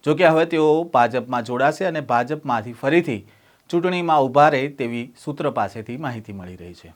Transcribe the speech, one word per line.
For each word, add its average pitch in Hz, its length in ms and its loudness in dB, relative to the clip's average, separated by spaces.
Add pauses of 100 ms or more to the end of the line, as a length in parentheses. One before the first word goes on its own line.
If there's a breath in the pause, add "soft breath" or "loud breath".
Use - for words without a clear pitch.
જો 151 100 2
કે 175 120 4
હવે 160 180 4
તેઓ 160 380 2
ભાજપમાં 120 600 0
જોડાશે 131 420 0
અને 165 160 -4
ભાજપમાંથી 123 720 -2
ફરીથી 139 540 -2 (420 soft breath)
ચૂંટણીમાં 170 540 0
ઊભા 139 260 4
રહે 139 180 0
તેવી 120 460 -8 (100)
સૂત્ર 147 260 -6
પાસેથી 113 480 -6
માહિતી 117 360 -10
મળી 90 220 -14
રહી 87 180 -18
છે. 82 220 -20